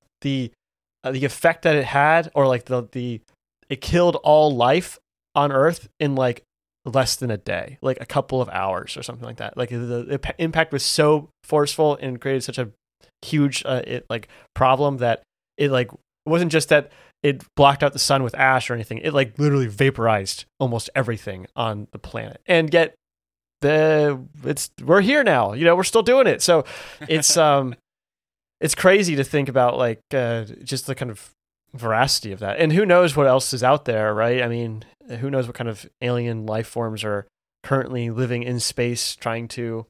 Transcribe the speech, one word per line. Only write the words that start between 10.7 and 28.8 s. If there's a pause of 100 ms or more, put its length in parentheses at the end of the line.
was
so (140)
forceful
and
created
such
a (540)
huge,
uh,
it,
like, (260)
problem
that (340)
it,
like,
it
wasn't
just
that (340)
it (120)
blocked
out
the
sun
with
ash
or
anything.
It,
like,
literally
vaporized (140)
almost
everything
on
the
planet.
And
yet, (680)
the, (200)
it's, (140)
we're
here
now.
You
know,
we're
still
doing
it.
So (420)
it's,
<laughs>
um, (880)
it's
crazy